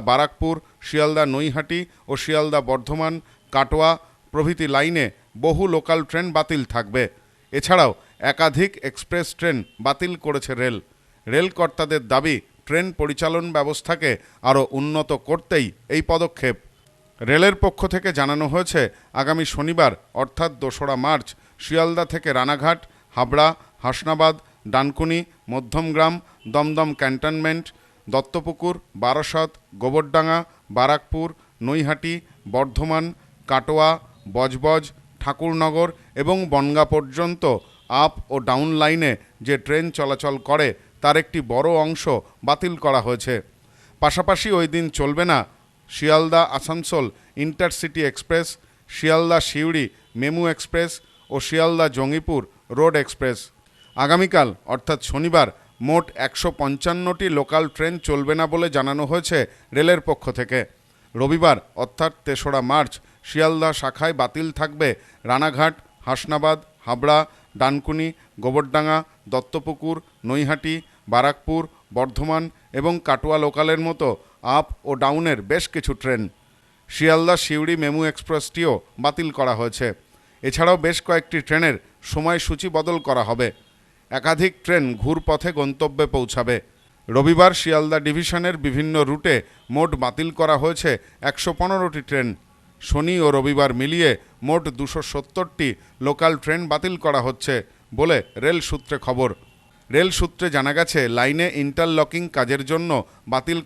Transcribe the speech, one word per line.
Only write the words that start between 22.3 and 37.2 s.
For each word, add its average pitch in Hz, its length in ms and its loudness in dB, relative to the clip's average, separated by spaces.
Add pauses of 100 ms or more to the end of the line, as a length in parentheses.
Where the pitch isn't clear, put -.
রানাঘাট, 147 460 0 (360)
হাবড়া, 131 320 4 (360)
হাসনাবাদ, 156 520 2 (320)
ডানকুনি, 143 520 0 (300)
মধ্যমগ্রাম, 156 640 0 (400)
দমদম 151 360 0 (120)
ক্যান্টনমেন্ট, 151 640 -2 (420)
দত্তপুকুর, 156 680 -4 (200)
বারাসত, 147 560 0 (300)
গোবরডাঙ্গা, 156 580 2 (380)
বারাকপুর, 147 500 0 (400)
নৈহাটি, 151 460 -2 (400)
বর্ধমান, 143 520 0 (420)
কাটোয়া, 156 420 2 (460)
বজবজ, 131 480 2 (380)
ঠাকুরনগর 160 680 0 (260)
এবং 156 220 0 (160)
বনগাঁ 143 400 4
পর্যন্ত 156 500 -2 (600)